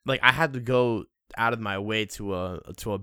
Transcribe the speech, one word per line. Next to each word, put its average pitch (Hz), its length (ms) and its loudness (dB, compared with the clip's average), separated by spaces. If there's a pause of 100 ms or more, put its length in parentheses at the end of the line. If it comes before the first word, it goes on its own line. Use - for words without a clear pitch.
like, 131 180 0
I 127 80 8
had 143 220 4
to 127 80 -4
go 120 440 2 (320)
out 117 160 2
of 113 60 -2
my 101 220 -4
way 107 260 0
to 98 300 -6
a, 90 240 -6 (180)
to 107 160 -6
a 95 80 -4